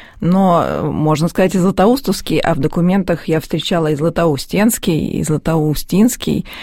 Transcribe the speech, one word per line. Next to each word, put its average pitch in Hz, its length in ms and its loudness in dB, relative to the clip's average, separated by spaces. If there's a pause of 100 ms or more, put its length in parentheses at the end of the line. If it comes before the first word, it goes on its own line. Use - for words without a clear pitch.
(180)
Но, 180 460 2
э, 73 180 -2
можно 151 460 0
сказать 190 260 2
и 196 40 0
«Златоустовский», 196 800 0
а 165 160 0
в 160 40 -2
документах 175 720 0
я 160 100 0
встречала 160 500 -2
и 156 60 0
«Златоустенский», 170 1120 0
и - 140 -4
«Златоустинский». 160 1200 0 (160)